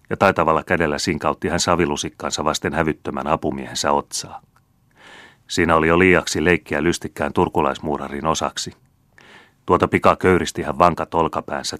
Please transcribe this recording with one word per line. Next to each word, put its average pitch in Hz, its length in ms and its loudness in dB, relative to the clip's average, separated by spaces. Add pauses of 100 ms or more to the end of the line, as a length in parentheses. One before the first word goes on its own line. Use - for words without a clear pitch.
ja - 80 -8
taitavalla 80 460 2
kädellä 80 340 0
sinkautti 76 500 -2
hän 85 120 0
savilusikkansa 78 840 -2
vasten 73 300 -2
hävyttömän 73 540 -4
apumiehensä 69 640 -4
otsaa. - 500 -6 (1040)
Siinä 82 280 2
oli 80 120 4
jo 85 120 4
liiaksi 87 460 4
leikkiä 80 380 0
lystikkään 78 500 -4
turkulaismuurarin 71 920 -2
osaksi. - 460 -4 (920)
Tuota 87 220 2
pikaa 87 280 4
köyristi 87 460 2
hän 71 180 -4
vankat 82 340 2
olkapäänsä 76 640 -2